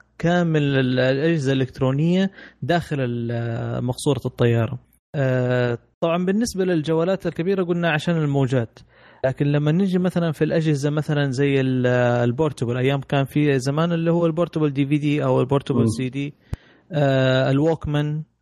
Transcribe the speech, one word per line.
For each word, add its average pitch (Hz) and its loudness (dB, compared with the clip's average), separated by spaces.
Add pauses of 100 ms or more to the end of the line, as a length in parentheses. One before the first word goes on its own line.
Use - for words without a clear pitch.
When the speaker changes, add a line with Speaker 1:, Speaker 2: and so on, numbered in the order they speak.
(180)
Speaker 1:
كامل 170 0
ال-، 135 0
الأجهزة 135 0
الإلكترونية 143 0 (300)
داخل 156 -2
ال-، 120 -4
آه، 117 -4
مقصورة 123 -2
الطيارة. 117 0 (360)
آه، 123 0 (220)
طبعًا 170 0
بالنسبة 196 -2
للجوالات 170 0
الكبيرة 185 -2
قلنا 170 0
عشان 165 0
الموجات، 139 0 (460)
لكن 135 0
لما 147 2
نجي 185 2
مثلًا 170 0
في 156 -2
الأجهزة 151 0
مثلًا 147 -2
زي 139 2
ال-، 127 0
آه، 123 2
البورتبل، 123 -2
أيام 135 0
كان 139 -2
في 143 2
زمان 151 -2
اللي 165 0
هو 170 2
البورتبل 160 0
دي 139 0
في 147 0
دي 147 0
أو 131 2
البورتبل 135 0
Speaker 2:
مم. 117 4
Speaker 1:
سي 127 -2
دي، 143 -8 (580)
آه، 131 2
الووكمان، 151 0 (180)